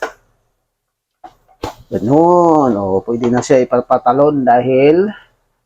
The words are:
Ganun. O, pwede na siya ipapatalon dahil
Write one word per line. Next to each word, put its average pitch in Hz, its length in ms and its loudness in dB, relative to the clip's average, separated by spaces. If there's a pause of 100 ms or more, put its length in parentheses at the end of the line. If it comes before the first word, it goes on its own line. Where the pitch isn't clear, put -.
(1900)
Ganun. 156 800 2
O, 98 320 -4
pwede 120 240 -4
na 120 160 -2
siya 131 160 2
ipapatalon 127 800 0
dahil 131 720 2 (520)